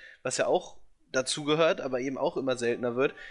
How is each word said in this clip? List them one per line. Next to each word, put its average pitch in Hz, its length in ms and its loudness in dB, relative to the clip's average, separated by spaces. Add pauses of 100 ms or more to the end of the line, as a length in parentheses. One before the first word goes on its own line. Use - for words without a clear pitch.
(220)
was 131 140 -2
ja 135 100 2
auch - 300 0 (360)
dazugehört, 156 680 2
aber 127 200 -2
eben 131 180 -4
auch 151 180 0
immer 131 200 0
seltener 117 400 0
wird. 139 180 2 (160)